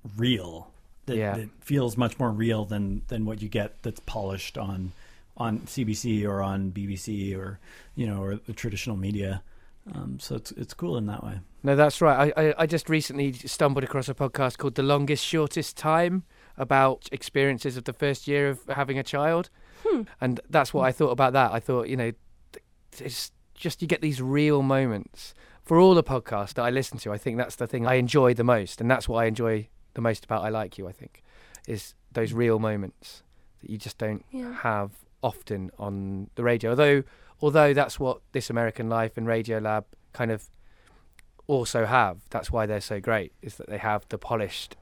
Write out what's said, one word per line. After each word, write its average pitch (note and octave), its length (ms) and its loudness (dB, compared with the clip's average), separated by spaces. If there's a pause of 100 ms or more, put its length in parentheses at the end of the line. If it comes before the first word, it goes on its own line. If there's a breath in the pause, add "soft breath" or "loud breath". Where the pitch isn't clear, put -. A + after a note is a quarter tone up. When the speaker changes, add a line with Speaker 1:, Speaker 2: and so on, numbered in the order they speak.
(180)
Speaker 1:
real F#2+ 540 -2 (340)
that, B2 120 -4
Speaker 2:
Yeah. G#2 200 -2
Speaker 1:
that G#2+ 120 -8 (120)
feels B2+ 360 0
much A#2+ 220 0
more A#2+ 120 2
real A2 340 0
than, G2+ 420 -2
than A2 180 -4
what A2 160 -6
you G#2 80 -6
get G#2 340 -4
that's A2+ 180 -6
polished G2 560 -8
on, F#2 340 -6 (460 soft breath)
on A2+ 300 -4
C C3+ 160 -4
B G#2+ 100 0
C G#2+ 320 0
or G2 160 -2
on G2 280 -2
B G2+ 180 -6
B G2 80 -6
C G2 400 -6
or, F#2+ 240 -10 (360 loud breath)
you B2+ 120 -2
know, G2 140 -4
or G2 140 -4
the A2 180 -12
traditional G#2+ 440 -6
media. F#2+ 460 -4 (500 soft breath)
Um, C3 260 -8
so - 160 -8
it's, - 180 -10
it's - 200 -12
cool F3 240 -4
in G#2+ 100 -2
that G#2 160 -8
way. G2 160 -8 (220)
Speaker 2:
No, C#3 140 4
that's D3 260 6
right. D3 360 6
I, D#3 120 4
I, C#3+ 100 2
I E3 60 4
just D#3 240 -2
recently C#3+ 440 0
stumbled C3+ 500 0
across C3 240 -2
a C3+ 60 -4
podcast C3 440 -2
called C3+ 180 -2
The C3+ 80 2
Longest C#3+ 420 2
Shortest D#3 500 -2
Time F3 480 2 (340 soft breath)
about C3+ 540 2
experiences C#3 640 0
of B2 80 -8
the C3+ 100 -4
first C#3 340 -2
year C#3+ 220 2
of C3 200 -6
having C3+ 280 -2
a B2+ 60 -4
child. D#3+ 460 0 (360 loud breath)
Speaker 3:
Hmm. D#4+ 180 2 (180 loud breath)
Speaker 2:
And B2+ 180 0 (100)
that's D3 240 2
what C#3 100 2
I B2+ 100 4
thought D3+ 180 2
about C3 220 4
that. B2+ 180 4
I A#2 80 -2
thought, B2 300 -2
you C3 80 -2
know, A#2 140 0 (420)
th-, - 100 -20 (380)
it's - 300 -8 (240)
just, - 260 -6
you E3 80 -2
get E3 120 2
these C#3+ 200 -2
real C#3+ 400 4
moments. C3+ 720 0 (300 soft breath)
For D#3+ 160 4
all F#3 160 10
the E3 80 6
podcasts A2 500 -4
that B2 100 -2
I A#2+ 60 2
listen B2+ 300 -2
to, G#2 120 -6
I G#2 60 -4
think A#2 200 -4
that's - 200 -4
the A#2+ 100 -2
thing A#2+ 180 -2
I B2+ 100 4
enjoy B2 380 6
the A#2 120 2
most. A2 340 2
And A#2 100 0
that's B2+ 200 2
what A2+ 120 0
I A2+ 40 4
enjoy A2 420 0 (280)
the B2 60 -6
most A2+ 220 -2
about G#2+ 200 -2
I G#2+ 60 -2
Like G#2+ 280 -4
You, F#2+ 100 -10
I F#2+ 60 -10
think, - 300 -20 (440 loud breath)
is - 260 -10 (200)
those A2 200 -2
real A2+ 260 4
moments G#2+ 600 -6 (400)
that - 80 -16
you G#2+ 80 -8
just G#2+ 200 -12
don't G#2+ 340 -4
Speaker 3:
Yeah. B3 220 -10
Speaker 2:
have G#2 380 -2 (300)
often G2+ 560 -6
on G2 580 -6
the B2 80 -4
radio. A2+ 280 2
Although, C#3+ 320 6 (380 soft breath)
although D3 320 6
that's C3+ 260 2
what B2+ 220 -2 (120)
This - 160 -4
American A#2 400 -2
Life A2+ 280 0
and A2+ 100 -4
Radio A2+ 320 0
Lab G#2+ 260 -2 (260)
kind A2+ 200 -2
of - 180 -6 (960 soft breath)
also A#2+ 380 0
have. G#2+ 320 2 (140)
That's - 200 -6
why A2+ 140 2
they're G#2 160 -4
so G#2 180 -6
great, G#2+ 420 -2
is - 140 -14
that - 140 -16
they G#2 80 -8
have G#2+ 320 -2
the G#2+ 80 -8
polished - 640 -6